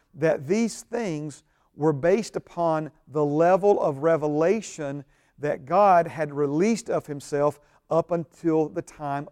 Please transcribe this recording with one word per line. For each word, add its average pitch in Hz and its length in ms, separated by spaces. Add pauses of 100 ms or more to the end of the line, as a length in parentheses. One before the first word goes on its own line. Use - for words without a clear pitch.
(140)
that 147 340
these 214 360
things 156 600 (320)
were 151 180
based 180 420
upon 160 560 (160)
the 147 160
level 175 560
of 143 200
revelation 151 1040 (320)
that 147 280
God 175 420
had 151 260
released 151 560
of 160 160
Himself 147 540 (300)
up 165 220
until 160 560
the 147 140
time 143 500